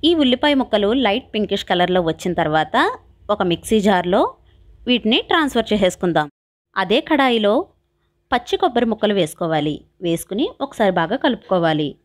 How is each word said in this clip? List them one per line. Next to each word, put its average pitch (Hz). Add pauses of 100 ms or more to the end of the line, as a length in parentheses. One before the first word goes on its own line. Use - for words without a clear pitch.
ఈ - (120)
ఉల్లిపాయ 269
ముక్కలు 208 (160)
లైట్ 208
పింకిష్ 202
కలర్లో 180
వచ్చిన 165
తర్వాత 156 (600)
ఒక 208 (100)
మిక్సీ 190
జార్లో 185 (680)
వీటిని 240 (100)
ట్రాన్స్‌ఫర్ 277
చేసేసుకుందాం. 180 (560)
అదే 190 (120)
కడాయిలో 240 (800)
పచ్చి 254
కొబ్బరి 247
ముక్కలు 208
వేసుకోవాలి. 156 (320)
వేసుకుని 190 (180)
ఒకసారి 202
బాగా 170
కలుపుకోవాలి. 165 (160)